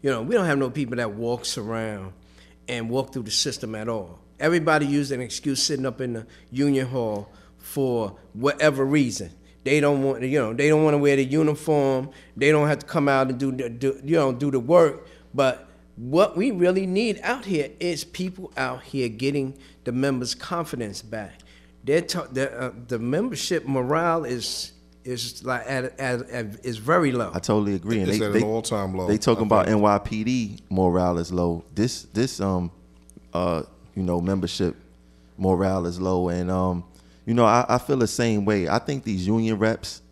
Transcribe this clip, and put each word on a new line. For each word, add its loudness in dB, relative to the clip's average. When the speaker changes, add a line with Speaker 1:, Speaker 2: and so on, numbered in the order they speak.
Speaker 1:
You 0
know, 0
we -2
don't 4
have 2
no 0
people -4
that -4
walks -4
around -6
and -6
walk -4
through -8
the -8
system -4
at -6
all. -8
Everybody 4
used 0
an -4
excuse -4
sitting -2
up -6
in -4
the -10
union 2
hall -4
for -2
whatever 2
reason. 0
They 2
don't 2
want, 0
you 0
know, 0
they 2
don't 6
wanna 4
wear 4
the 2
uniform. 0
They 4
don't 4
have 0
to -16
come 2
out 4
and -4
do -2
the, -6
do, -2
you 2
know, 4
do -2
the 2
work. 4
But 0
what 2
we 2
really 2
need 0
out -2
here -2
is -4
people -10
out -6
here -4
getting -4
the -4
members' -2
confidence -8
back. -12
They're 2
ta-, -6
the, -4
uh, -6
the -4
membership -2
morale 0
is, -6
is -8
like -4
at, -6
at, -4
at, -8
is -6
very 2
low. -2
Speaker 2:
I -4
totally 2
agree. -2
And 2
Speaker 3:
It's 2
Speaker 2:
they, 0
Speaker 3:
at -2
Speaker 2:
they, 4
Speaker 3:
an 4
all-time -2
low, -2
Speaker 2:
they 2
talking 2
Speaker 3:
I 0
Speaker 2:
about 6
Speaker 3:
think. 4
Speaker 2:
N 4
Y 6
P -4
D -2
morale 4
is -4
low. 0
This, 0
this, -2
um, 0
uh, 0
you -2
know, 0
membership -2
morale 2
is -6
low, 0
and, -2
um, 0
you -2
know, 6
I, 6
I 4
feel 0
the 2
same 0
way. 2
I 2
think -6
these -2
union 0
reps -2